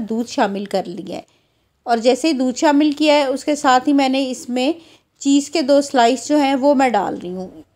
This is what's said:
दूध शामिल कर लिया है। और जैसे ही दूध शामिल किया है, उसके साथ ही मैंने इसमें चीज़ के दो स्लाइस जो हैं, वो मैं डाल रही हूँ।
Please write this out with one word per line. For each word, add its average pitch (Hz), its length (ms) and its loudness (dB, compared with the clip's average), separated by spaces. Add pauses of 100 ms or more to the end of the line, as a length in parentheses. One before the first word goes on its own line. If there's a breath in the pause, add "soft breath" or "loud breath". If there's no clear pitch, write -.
दूध 226 260 -6
शामिल 202 380 -4
कर 190 200 -4
लिया 180 300 -12
है। - 80 -16 (600)
और 233 140 0
जैसे 254 280 2
ही 311 60 2
दूध 254 220 -2
शामिल 294 360 2
किया 294 220 2
है, 285 140 2
उसके 277 280 -2
साथ 262 320 2
ही 294 60 2
मैंने 269 320 2
इसमें 254 480 -4 (480 loud breath)
चीज़ 277 280 2
के 330 140 -2
दो 285 180 4
स्लाइस 254 460 0
जो 294 100 2
हैं, 277 180 2
वो 285 180 2
मैं 262 180 2
डाल 202 240 -2
रही 180 160 -12
हूँ। 185 320 -14 (120)